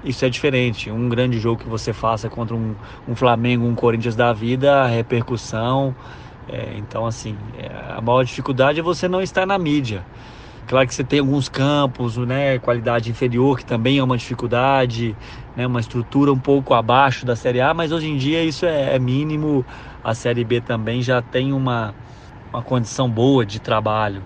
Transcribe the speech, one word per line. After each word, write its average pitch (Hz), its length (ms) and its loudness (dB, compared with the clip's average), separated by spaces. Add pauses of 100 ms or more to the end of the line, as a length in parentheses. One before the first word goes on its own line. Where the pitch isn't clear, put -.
isso 131 220 -2
é 131 40 4
diferente. 123 640 0
Um 117 160 -2
grande 120 320 2
jogo 113 240 0
que 113 60 -10
você 110 240 -4
faça 110 360 -2
contra 117 240 -6
um, 110 220 -4 (320)
um 120 80 -4
Flamengo, 120 500 4
um 120 100 2
Corinthians 117 400 0
da 120 180 4
vida, 131 480 4
a 131 60 4
repercussão, 117 1080 -2 (540)
é, 110 280 -8
então, 110 280 -6
assim, 113 320 -6 (200)
é, - 380 -12
a - 60 -8
maior 123 240 4
dificuldade 135 540 0
é 165 40 -4
você 180 240 0
não 185 140 0
estar 190 240 0
na 196 120 0
mídia. 139 480 -2 (640)
Claro 131 200 4
que 123 60 -8
você 143 100 -6
tem 143 160 2
alguns 139 280 0
campos, 135 720 0
né, 131 420 0
qualidade 117 500 0
inferior, 123 480 2
que - 80 -10
também 123 320 2
é 135 60 2
uma 127 140 0
dificuldade, 120 960 0 (400)
né, 123 120 -2
uma 123 120 0
estrutura 135 540 2
um 131 60 2
pouco 139 340 4
abaixo 123 520 4
da 123 100 2
Série 123 260 0
A, 151 120 4
mas 165 180 -2
hoje 160 180 -2
em 147 80 -2
dia 151 260 0
isso 160 220 -2
é, 143 300 0
é 131 40 2
mínimo. 147 680 0 (380)
A 110 100 -2
Série 120 300 0
B 120 160 2
também 117 420 -2
já 123 200 2
tem 131 320 0
uma, 120 400 0 (560)
uma 117 120 -6
condição 123 480 0
boa 120 360 4
de 104 140 -10
trabalho. 107 680 0